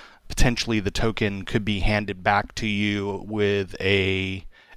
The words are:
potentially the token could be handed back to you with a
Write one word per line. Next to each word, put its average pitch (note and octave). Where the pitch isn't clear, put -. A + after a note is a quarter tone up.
potentially A#2+
the G2
token G2+
could G#2+
be G2+
handed G2+
back G2+
to A2+
you G2+
with G2+
a F#2+